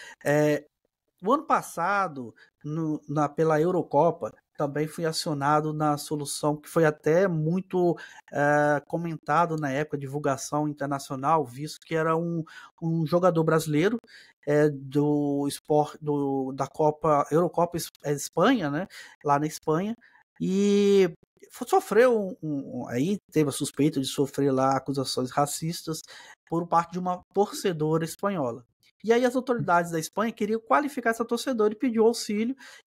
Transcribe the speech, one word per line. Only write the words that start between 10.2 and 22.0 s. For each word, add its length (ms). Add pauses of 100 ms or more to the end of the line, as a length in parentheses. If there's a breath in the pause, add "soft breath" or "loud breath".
internacional, 800
visto 400
que 100
era 200
um, 280 (380 loud breath)
um 240
jogador 380
brasileiro, 540 (480 loud breath)
é, 240
do 760
espor-, 540
do, 520
da 140
Copa, 640
Eurocopa 460
Es-, 140 (120)
é, 100
Espanha, 560
né, 180 (360 loud breath)
lá 160
na 80
Espanha, 480 (440 soft breath)
e 720 (400)
fo-, 160
sofreu 760